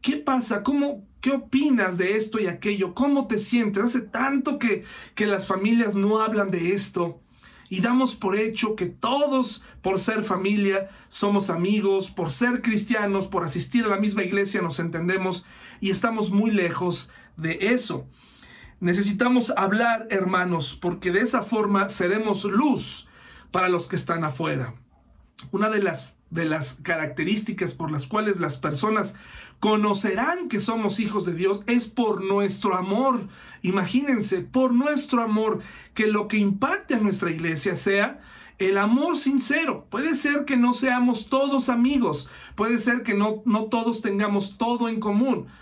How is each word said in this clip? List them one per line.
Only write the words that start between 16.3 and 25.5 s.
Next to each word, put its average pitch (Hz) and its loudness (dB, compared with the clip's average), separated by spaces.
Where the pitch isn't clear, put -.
muy 214 4
lejos 180 -2
de 165 -4
eso. 220 -2
Necesitamos 202 2
hablar, 226 2
hermanos, 180 0
porque 175 -2
de 190 4
esa 233 0
forma 202 0
seremos 202 0
luz 220 0
para 185 2
los 175 0
que - -4
están 165 -2
afuera. 143 -4